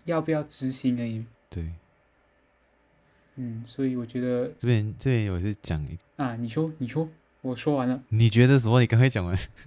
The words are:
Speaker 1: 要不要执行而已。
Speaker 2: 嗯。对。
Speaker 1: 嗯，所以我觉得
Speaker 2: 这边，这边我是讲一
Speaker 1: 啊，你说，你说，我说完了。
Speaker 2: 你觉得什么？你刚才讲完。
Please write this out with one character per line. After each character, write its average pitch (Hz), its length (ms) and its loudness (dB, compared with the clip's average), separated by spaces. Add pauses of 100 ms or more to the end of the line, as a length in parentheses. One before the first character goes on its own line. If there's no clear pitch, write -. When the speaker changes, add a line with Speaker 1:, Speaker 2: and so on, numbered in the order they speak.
Speaker 1:
要 165 180 -2
不 156 100 -4
要 151 120 -2
执 135 260 -6
行 127 300 -2
而 120 80 -4
已。 113 120 -6
Speaker 2:
嗯。 113 80 -12 (220)
对。 82 220 -6 (1700)
Speaker 1:
嗯， 117 280 -10
所 135 200 -6
以 127 120 -2
我 120 80 -6
觉 123 160 -6
得 123 260 -2 (100)
Speaker 2:
这 - 80 -6
边， 110 320 2
这 131 140 0
边 107 200 2
我 90 80 -2
是 101 220 -2
讲 78 240 -4
一 85 120 -10 (180)
Speaker 1:
啊， 120 220 -6
你 120 100 -6
说， 156 300 -2
你 127 100 -6
说， 156 220 -4 (320)
我 131 120 -6
说 143 220 -2
完 131 100 0
了。 127 220 -2
Speaker 2:
你 113 220 4
觉 117 180 6
得 139 100 8
什 117 120 2
么？ 123 100 6
你 117 80 6
刚 113 100 2
才 127 120 6
讲 98 160 -2
完。 87 120 0 (300)